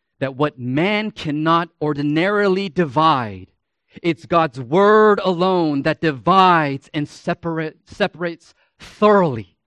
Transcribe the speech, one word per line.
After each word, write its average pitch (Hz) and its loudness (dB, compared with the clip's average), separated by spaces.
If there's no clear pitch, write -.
that 135 -6
what 147 -4
man 180 -2
cannot 165 -2
ordinarily 180 -2
divide, 135 -2
it's - -4
God's 160 -2
word 202 4
alone 175 0
that 156 -2
divides 165 2
and 147 -4
separate, 160 -8
separates 170 -6
thoroughly. 180 0